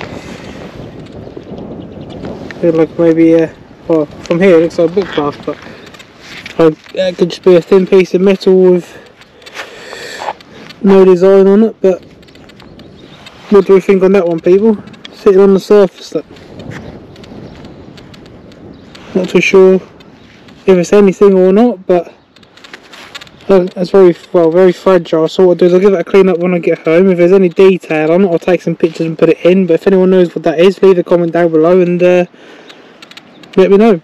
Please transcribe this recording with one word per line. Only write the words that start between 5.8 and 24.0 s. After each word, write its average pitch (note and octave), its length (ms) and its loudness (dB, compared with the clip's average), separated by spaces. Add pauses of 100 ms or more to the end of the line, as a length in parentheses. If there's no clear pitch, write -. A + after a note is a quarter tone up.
I, E3 120 2 (240)
that F#3 240 -6
could F3 100 -2
just - 160 -12
be F3+ 100 4
a E3+ 60 2
thin F#3 260 0
piece F#3 280 0
of F3+ 80 -2
metal F#3 500 2
with F3 260 -6 (1800)
no F#3+ 220 4
design F#3+ 420 4
on G3+ 180 2
it. G#3 180 -4
But F#3 200 -2 (1500)
what G3 160 2
do G3 80 2
we F#3+ 60 4
think F#3+ 220 0
on F#3+ 100 2
that G3 140 0
one, E3 140 -6
people? G3 420 0 (300)
Sitting G3 280 0
on G3 120 4
the F#3 80 0
surface, - 540 0
look. D#3+ 100 -6 (3000)
Not F#3 140 -4
too F3+ 140 -2
sure F#3+ 320 4
if - 920 -12
it's F3+ 260 0
anything G3+ 400 4
or F#3 180 2
not, G3+ 340 -2
but, F3 280 -2 (1400)
uh, F#3 260 2
it's F3+ 140 -6
very, F#3 260 4 (160)